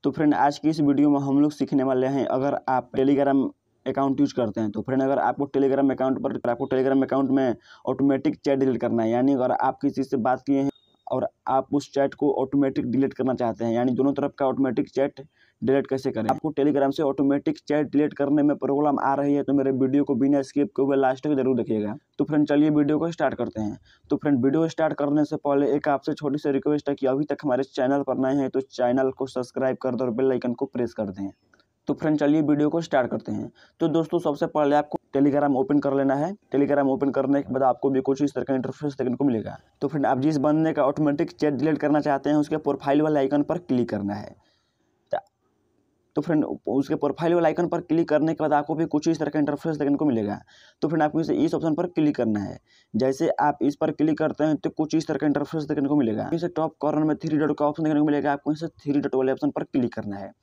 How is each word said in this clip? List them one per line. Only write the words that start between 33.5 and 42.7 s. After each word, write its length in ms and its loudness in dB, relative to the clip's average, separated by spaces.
तो 80 0
दोस्तों, 320 0
सबसे 260 -2
पहले 300 2
आपको 220 0
Telegram 400 4
ओपन 240 2
कर 140 0
लेना 220 2
है। 180 -2
Telegram 320 2
ओपन 220 0
करने 320 0
के 120 -8
बाद 100 0
आपको 260 2
भी 120 2
कुछ 200 -2
इस 120 0
तरह 100 -4
का 120 -2
इंटरफेस 380 -6
देखने 220 -4
को 100 -2
मिलेगा। 320 -2
तो 60 -2
फ्रेंड, 180 -2
आप 140 2
जिस 180 0
बंदे 360 2
का 100 0
ऑटोमेटिक 480 0
चैट 220 0
डिलीट 240 0
करना 220 0
चाहते 300 -2
हैं 80 4
उसके 200 0
प्रोफाइल 440 0